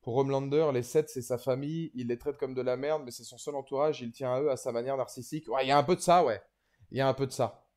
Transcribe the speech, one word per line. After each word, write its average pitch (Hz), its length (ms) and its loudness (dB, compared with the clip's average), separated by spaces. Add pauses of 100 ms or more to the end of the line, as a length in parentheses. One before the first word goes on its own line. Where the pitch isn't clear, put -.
Pour 120 160 -2
Homelander, 139 540 2
les 123 120 0
Sept, 151 260 0
c'est 123 140 -8
sa 120 160 -4
famille, 147 560 -4
il 120 140 -4
les 120 100 0
traite 143 180 -4
comme 131 160 -4
de 127 80 -4
la 123 160 0
merde, 151 260 -2
mais 120 60 -12
c'est 120 140 -16
son 120 160 -18
seul 143 160 -8
entourage, 139 460 0
il 117 100 -8
tient 127 240 -4
à 131 40 0
eux 147 120 2
à 127 40 2
sa 127 160 -6
manière 127 260 -2
narcissique. 127 520 -6
Ouais, 135 160 2
il - 20 -2
y 131 40 2
a 143 80 8
un 139 40 4
peu 175 120 2
de - 60 -12
ça, 175 220 6
ouais. 110 160 2 (520)
Il 131 80 -4
y - 20 2
a 135 60 4
un 135 80 4
peu 135 100 0
de 131 60 -8
ça. - 340 -2 (120)